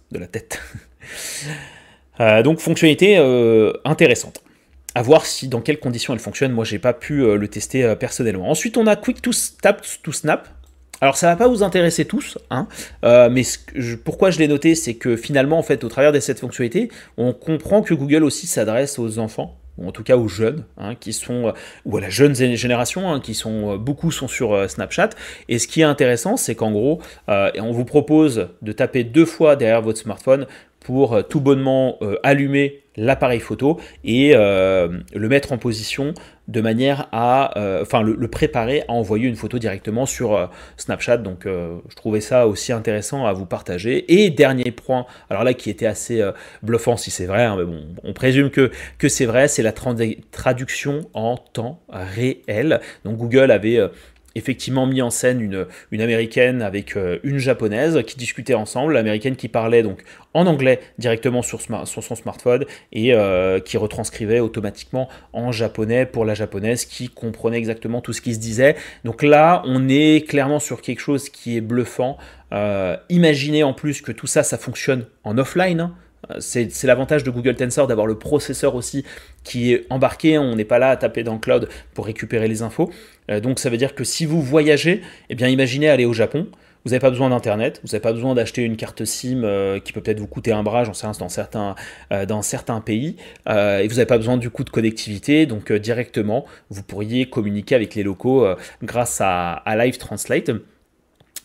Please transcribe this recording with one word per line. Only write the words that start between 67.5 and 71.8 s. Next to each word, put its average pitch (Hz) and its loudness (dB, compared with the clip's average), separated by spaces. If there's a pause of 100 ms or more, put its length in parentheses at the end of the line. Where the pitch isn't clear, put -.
exactement 113 -4
tout 120 -10
ce - -8
qui 123 -6
se 110 -6
disait. 117 2 (300)
Donc 113 -4
là, 151 6
on 131 0
est 151 4
clairement 143 0
sur - -8
quelque 120 -8
chose 139 -4
qui - -8
est 113 -2
bluffant. 123 -4 (340)